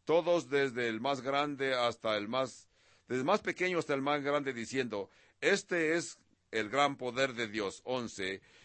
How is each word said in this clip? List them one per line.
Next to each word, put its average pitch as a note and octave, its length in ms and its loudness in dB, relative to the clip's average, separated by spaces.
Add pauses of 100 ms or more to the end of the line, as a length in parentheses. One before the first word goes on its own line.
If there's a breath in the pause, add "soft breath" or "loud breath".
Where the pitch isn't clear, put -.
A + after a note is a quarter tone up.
todos, D#3+ 460 4
desde C3 380 2
el A2 120 -2
más C3 220 -2
grande C3+ 540 0
hasta A2+ 420 0
el G#2 100 -4
más, B2+ 400 -4 (400 soft breath)
desde B2 120 0
el C3 60 0
más G3+ 160 4
pequeño F3+ 360 -2
hasta D3 160 0
el C#3 80 0
más C#3+ 220 0
grande, C#3 300 0
diciendo, A2+ 580 -4 (280 soft breath)
"Este E3 560 2
es - 220 -4 (320)
el G#2+ 200 -2
gran C#3 280 2
poder B2+ 380 -2
de A2+ 120 -2
Dios." G#2 360 -4
Once. G2 580 -4 (240 soft breath)